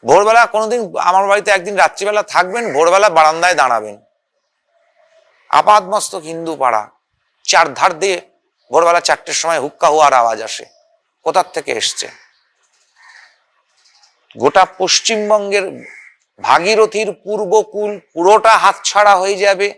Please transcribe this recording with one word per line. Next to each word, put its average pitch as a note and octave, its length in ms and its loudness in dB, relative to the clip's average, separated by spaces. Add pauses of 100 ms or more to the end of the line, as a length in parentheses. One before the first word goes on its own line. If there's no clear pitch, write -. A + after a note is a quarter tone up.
ভোরবেলা G#3 420 4
কোনোদিন A3 340 -4 (200)
আমার F#3 260 2
বাড়িতে G3+ 240 0
একদিন G3 260 -2
রাত্রিবেলা G3 500 0
থাকবেন, F#3 460 -2
ভোরবেলা F3+ 380 4
বারান্দায় D#3+ 460 2
দাঁড়াবেন, A2+ 400 -2 (1500)
আপাদমস্তক F#3+ 760 0
হিন্দু E3 320 -10
পাড়া, A#2+ 260 -2 (640)
চারধার D#3+ 540 0
দিয়ে F3+ 200 -2 (520)
ভোরবেলা E3+ 300 2
চারটের D#3 380 -4
সময় D#3+ 220 -4
হুক্কা D3+ 280 -2
হুয়ার D3 260 4
আওয়াজ A#2 280 2
আসে। - 220 -12 (600)
কোথার E3+ 260 -2
থেকে D3 200 -10
এসছে? - 340 -8 (2250)
গোটা C#3+ 260 2 (120)
পশ্চিমবঙ্গের G3+ 920 -2 (720)
ভাগীরথীর G#3 760 0
পূর্বকূল G#3 720 -4 (180)
পুরোটা G#3 500 2
হাতছাড়া G3+ 560 2
হয়ে F#3+ 240 -2
যাবে। G3 400 0